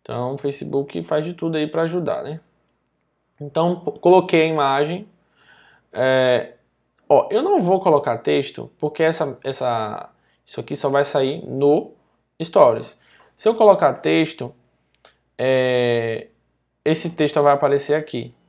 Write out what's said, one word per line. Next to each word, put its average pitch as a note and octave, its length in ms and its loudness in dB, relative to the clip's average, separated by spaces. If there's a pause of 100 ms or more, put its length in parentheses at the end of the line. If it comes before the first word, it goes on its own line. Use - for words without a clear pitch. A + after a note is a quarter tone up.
Então, B2 340 -8
o C#3 40 -12
Facebook C#3 640 -6
faz D#3 220 -2
de F3 100 -10
tudo E3 220 -6
aí D3+ 100 -2
pra D#3+ 160 -4
ajudar, E3 400 -4
né? D#3 180 -12 (1000)
Então, E3 400 -2
po-, - 180 -8
coloquei F3+ 440 4
a D#3+ 40 2
imagem. D3+ 640 -2 (840)
É, C3 640 0 (540)
ó, C#3+ 220 4
eu A3+ 120 0
não F#4+ 180 2
vou F#3 200 2
colocar C#3+ 380 2
texto, - 600 -4
porque D3+ 240 -4
essa, D#3 400 -2
essa, A#2 680 -6 (360)
isso - 140 -12
aqui - 160 -8
só C#3+ 120 -2
vai C#3 160 2
sair C#3 420 -2
no C#3+ 460 2 (480)
Stories. C3+ 600 2 (340)
Se - 140 0
eu A3 80 0
colocar G3 380 6
texto, D#3 600 -2 (840)
é, B2 920 0 (560)
esse D#3+ 260 -2
texto D3+ 320 0
vai C#3+ 100 6
aparecer C#3+ 420 0
aqui B2+ 400 -8 (140)